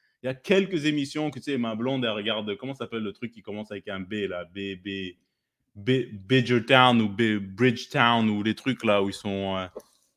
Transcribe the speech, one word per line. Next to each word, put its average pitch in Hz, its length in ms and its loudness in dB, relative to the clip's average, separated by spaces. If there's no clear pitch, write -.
il 123 40 -4
y - 20 -2
a 131 60 -6
quelques 185 500 2
émissions 151 460 -2
que, - 80 -12
tu - 60 -14
sais, 143 120 -2
ma 117 160 -2
blonde, 123 320 -2
elle 113 60 0
regarde, 104 440 -2
comment 131 200 -10
s'appelle 117 260 -8
le 104 100 -6
truc 113 200 -10
qui 110 100 -20
commence 107 300 -10
avec 101 160 -12
un 98 120 -8
B, 98 300 -4
là ? 87 160 -8
B, 98 340 -8
B, 95 360 -8
B, 113 400 -2
Bridgertown 120 880 4
ou 107 80 2
B, 107 300 0
Bridgetown 117 880 2
ou 104 140 -2
les 107 100 0
trucs, 117 320 -4
là, 101 160 4
où 98 80 0
ils 98 60 -8
sont, 98 420 -4
euh, 92 80 -4